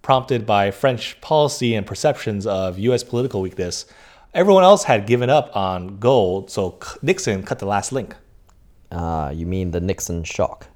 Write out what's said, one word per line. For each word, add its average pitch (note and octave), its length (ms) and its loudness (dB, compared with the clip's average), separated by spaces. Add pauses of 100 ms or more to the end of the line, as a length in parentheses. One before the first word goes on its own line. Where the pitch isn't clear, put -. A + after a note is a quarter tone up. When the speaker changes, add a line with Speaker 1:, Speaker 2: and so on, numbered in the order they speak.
Speaker 1:
prompted B2+ 460 0
by G2+ 240 4
French - 500 -2
policy D3 540 0
and G2+ 120 -2
perceptions G#2+ 600 -2
of F#2+ 320 -4
U A#2 160 2
S A#2+ 100 -2
political A#2+ 380 -4
weakness. F2+ 420 -6 (480)
Everyone F#3+ 320 6
else G3 200 8
had G#2+ 220 2
given A#2+ 220 2
up D3 260 2
on F#2+ 440 -4
gold, G2+ 520 2
so F#2+ 320 -4
C-, - 200 -16
Nixon B2+ 400 -2
cut - 160 -6
the G2 80 -8
last G2+ 260 -2
link. C3 240 -8 (760)
Speaker 2:
Uh, D#2+ 440 -4
you E2 100 -8
mean F2+ 280 -4
the E2+ 80 -2
Nixon F2 440 -6
shock? - 520 -6